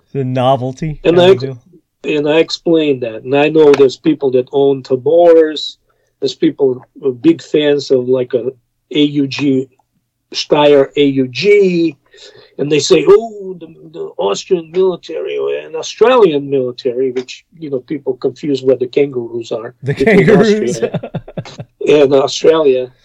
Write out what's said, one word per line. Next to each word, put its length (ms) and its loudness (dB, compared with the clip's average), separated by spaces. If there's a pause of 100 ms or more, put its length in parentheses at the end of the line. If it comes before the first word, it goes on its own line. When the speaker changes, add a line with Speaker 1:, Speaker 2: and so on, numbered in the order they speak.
(120)
Speaker 1:
The 120 -6
novelty 800 -4
Speaker 2:
And 120 2
Speaker 1:
kind 140 4
Speaker 2:
I 20 6
Speaker 1:
of 60 2
deal. 240 -10 (420)
Speaker 2:
and 240 -2
I 120 2
explained 640 -2
that, 200 -10
and 120 -4
I 140 2
know 240 4
there's 240 4
people 360 -2
that 200 0
own 300 0
Tabors, 960 2 (420)
there's 140 -4
people 500 -2 (160)
who 80 -4
are 40 -2
big 280 0
fans 500 -2
of, 180 0
like, 260 -2
a 180 -4 (380)
A 100 -2
U 260 0
G, 440 -4 (640)
Steyr 600 2
A 60 2
U 260 0
G, 680 2 (640)
and 140 -4
they 80 0
say, 260 2
"Oh, 540 2
the, 60 -20 (260)
the 120 -12 (120)
Austrian 540 -4
military 920 -4
and 140 -14
Australian 720 2
military," 640 -4
which, 320 -10 (140)
you 100 -14
know, 120 -6
people 360 -8
confuse 460 -6
where 140 2
the 100 -6
kangaroos 680 -6
are 300 -10
Speaker 1:
The 100 -4
Speaker 2:
between 320 2
Speaker 1:
kangaroos. 580 2
Speaker 2:
Austria 280 -8 (920)
and 120 2
Australia. 760 2 (120)